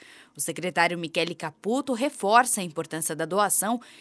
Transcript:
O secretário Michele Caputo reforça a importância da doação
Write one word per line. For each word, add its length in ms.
O 40
secretário 560
Michele 380
Caputo 580
reforça 680
a 40
importância 520
da 80
doação 560